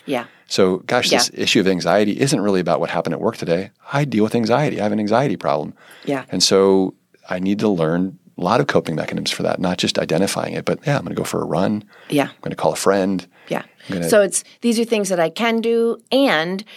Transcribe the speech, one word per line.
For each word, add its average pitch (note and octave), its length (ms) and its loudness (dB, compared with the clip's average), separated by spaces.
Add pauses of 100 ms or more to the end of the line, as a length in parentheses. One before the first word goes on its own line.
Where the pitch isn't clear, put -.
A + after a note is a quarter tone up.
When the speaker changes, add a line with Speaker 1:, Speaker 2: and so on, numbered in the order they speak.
Speaker 1:
Yeah. C3 200 -4 (220)
Speaker 2:
So, F#2+ 300 2 (100)
gosh, B2 220 0
this A#2+ 240 2
Speaker 1:
Yeah. - 100 -6
Speaker 2:
issue G#2+ 160 2
of F#2 80 2
anxiety F#2+ 540 2
isn't C3+ 180 2
really F#2+ 220 2
about D#2+ 180 0
what E2 100 -2
happened E2 260 -2
at - 40 -6
work A2+ 160 -2
today. F2+ 360 -2 (200)
I D3 140 0
deal A2 180 2
with A2 100 0
anxiety. A#2+ 460 0
I G2 40 -2
have G#2 100 0
an G#2+ 60 0
anxiety A2+ 360 0
problem. D2 380 -2 (320)
Speaker 1:
Yeah. C3+ 260 -4
Speaker 2:
And F2+ 100 -2
so F#2+ 520 4 (360)
I F#2 100 -4
need G2 200 -2
to A2 80 0
learn F2 500 0 (200)
a E2+ 40 -12
lot A2+ 200 2
of C#3 60 -4
coping - 280 0
mechanisms - 360 -4
for - 120 -6
that, E2 160 -2
not F2+ 180 -2
just - 220 0
identifying E2 540 -2
it, E2+ 100 -6
but, E2+ 240 -2
yeah, C#3+ 100 0
I'm F2 60 -4
gonna F#2 120 -8
go F2+ 100 -4
for F2 160 -4
a D#2+ 40 -4
run. G#2 380 -2 (260)
Speaker 1:
Yeah. C#3 200 0
Speaker 2:
I'm - 120 -20
gonna - 140 -8
call - 160 0
a - 60 -2
friend. F#2+ 500 0 (220)
Speaker 1:
Yeah. - 140 -4 (260)
Speaker 2:
I'm F#2+ 60 -4
gonna E2+ 140 -2
Speaker 1:
So G#3 120 6
it's, - 240 -2 (160)
these A#3 180 2
are A#3 60 0
things G#3 240 -2
that F3 100 0
I E3 100 2
can A3+ 300 -2
do, A#3 380 0 (160)
and F#3+ 500 2 (140)